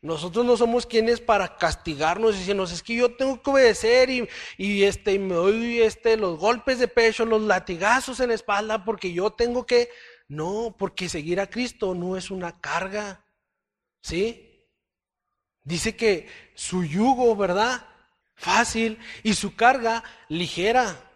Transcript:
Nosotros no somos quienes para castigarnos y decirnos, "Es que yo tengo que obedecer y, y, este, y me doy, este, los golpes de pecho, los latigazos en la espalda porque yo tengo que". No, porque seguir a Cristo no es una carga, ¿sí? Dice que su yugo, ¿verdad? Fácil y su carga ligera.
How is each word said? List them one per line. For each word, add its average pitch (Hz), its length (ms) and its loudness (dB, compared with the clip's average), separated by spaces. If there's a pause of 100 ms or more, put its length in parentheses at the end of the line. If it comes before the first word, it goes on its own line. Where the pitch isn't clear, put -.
Nosotros 165 440 -4
no 240 120 4
somos 240 300 2
quienes 233 340 2
para 196 360 0
castigarnos 170 760 0
y 190 60 -6
decirnos, 185 320 -2
"Es 165 100 -10
que 233 140 -4
yo 240 180 0
tengo 262 260 -2
que 285 100 -2
obedecer 254 600 4
y, 247 180 -2 (300)
y, 202 240 0
este, 196 300 2
y 196 80 0
me 190 140 -4
doy, 226 460 0
este, 226 360 2
los 180 220 -2
golpes 240 420 0
de 247 80 2
pecho, 226 360 2
los 220 180 2
latigazos 208 760 0
en 254 120 0
la 226 40 2
espalda 214 500 -4
porque 190 280 -6
yo 185 180 0
tengo 240 340 -2
que". 240 260 2 (360)
No, 190 500 -6
porque 180 320 -6
seguir 170 320 -4
a 196 80 -4
Cristo 226 460 -4
no 185 220 -6
es 185 140 -10
una 180 300 -10
carga, 190 640 -6 (760)
¿sí? - 640 -8 (960)
Dice 170 320 -6
que 208 340 0 (280)
su 180 280 -4
yugo, 233 520 2
¿verdad? 202 500 -2 (480)
Fácil 226 640 0 (240)
y 214 120 0
su 202 200 -6
carga 233 480 2 (260)
ligera. 175 880 -2